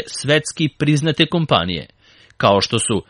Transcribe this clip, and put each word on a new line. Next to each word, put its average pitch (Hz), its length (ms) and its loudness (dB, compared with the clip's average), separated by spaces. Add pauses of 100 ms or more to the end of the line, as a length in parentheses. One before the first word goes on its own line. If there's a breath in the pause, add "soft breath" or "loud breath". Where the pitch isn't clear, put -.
svetski 151 640 -2 (100)
priznate 151 460 0
kompanije, 92 600 -2 (500 soft breath)
kao 101 240 4
što - 180 -2
su 104 300 -2